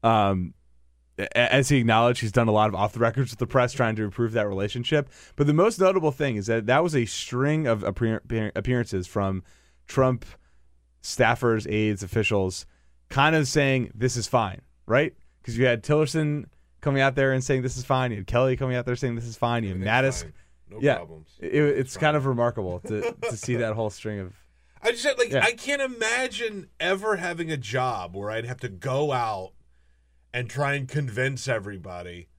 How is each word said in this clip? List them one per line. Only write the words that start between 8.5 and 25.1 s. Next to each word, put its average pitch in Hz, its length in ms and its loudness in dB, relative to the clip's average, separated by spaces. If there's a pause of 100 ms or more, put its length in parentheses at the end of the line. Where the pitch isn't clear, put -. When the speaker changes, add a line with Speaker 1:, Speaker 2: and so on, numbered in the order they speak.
Speaker 1:
appearances 104 520 -2
from 98 360 -2 (440)
Trump 131 380 0 (800)
staffers, 117 680 2
aides, 107 320 0
officials, 98 640 0 (420)
kind 151 280 4
of 151 100 2
saying, 135 480 2
"This 123 220 -2
is 113 100 -4
fine," 101 340 0 (260)
right? 131 280 2 (280)
'Cause 113 140 -8
you 127 100 4
had 120 160 2
Tillerson 151 640 0 (340)
coming 139 220 2
out 135 120 2
there 135 180 4
and 131 120 0
saying, 131 180 0
"This 123 140 -4
is 127 80 -8
fine." 127 260 0
You 104 80 -6
had 92 80 -10
Kelly 127 300 2
coming 127 200 -2
out 123 100 -2
there 123 100 -2
saying, 120 180 -4
"This 117 120 -8
is 113 100 -12
fine." 117 280 0
You 98 100 -4
had - 20 -4 (100)
Speaker 2:
Everything's 131 280 2
Speaker 1:
Mattis. - 100 -8
Speaker 2:
fine. 76 80 -18 (380)
No 104 100 -16
Speaker 1:
Yeah. 131 160 4
Speaker 2:
problems. 80 320 -14 (100)
Speaker 1:
It, - 160 -6
it's 147 260 2
Speaker 2:
It's 127 160 -6
Speaker 1:
kind 151 160 0
Speaker 2:
fine. 151 40 2
Speaker 1:
of 135 100 0
remarkable 117 540 -2
to, 110 320 -4
Speaker 2:
<laughs> - 100 -14
Speaker 1:
to 117 140 -4
see 120 200 -4
that 113 180 -2
whole 107 160 -2
string 104 300 -8
of 92 140 -12 (480)
Speaker 2:
I 233 80 0
just 233 120 -6
said, 269 160 0